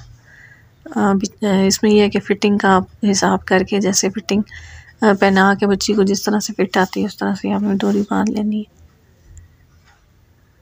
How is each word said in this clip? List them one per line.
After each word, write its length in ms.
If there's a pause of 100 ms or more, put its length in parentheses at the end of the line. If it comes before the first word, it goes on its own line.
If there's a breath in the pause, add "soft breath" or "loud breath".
(880 soft breath)
अ, 280
बी-, 300
अ, 80 (120)
इसमें 260
यह 120
है 60
कि 120
fitting 400
का 100
आप 180 (160)
हिसाब 380
करके, 380
जैसे 300
fitting, 320 (600 loud breath)
अ, 100
पहना 420
के 120
बच्ची 280
को 100
जिस 220
तरह 140
से 120
fit 260
आती 220
है 60
उस 120
तरह 160
से 180
आपने 240
डोरी 260
बांध 260
लेनी 300
है। 160 (1900)